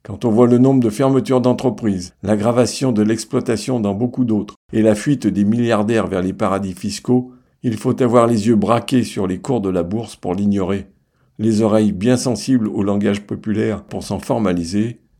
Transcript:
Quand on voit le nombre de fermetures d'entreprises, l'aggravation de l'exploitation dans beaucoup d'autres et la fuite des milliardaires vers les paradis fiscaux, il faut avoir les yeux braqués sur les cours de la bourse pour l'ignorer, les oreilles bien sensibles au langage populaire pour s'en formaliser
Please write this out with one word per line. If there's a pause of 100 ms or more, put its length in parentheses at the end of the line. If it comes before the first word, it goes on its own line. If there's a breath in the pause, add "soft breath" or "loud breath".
Quand
on
voit
le
nombre
de
fermetures
d'entreprises,
l'aggravation
de
l'exploitation
dans
beaucoup
d'autres (160)
et
la
fuite
des
milliardaires
vers
les
paradis
fiscaux, (300 loud breath)
il
faut
avoir
les
yeux
braqués
sur
les
cours
de
la
bourse
pour
l'ignorer, (500)
les
oreilles
bien
sensibles
au
langage
populaire
pour
s'en
formaliser (180)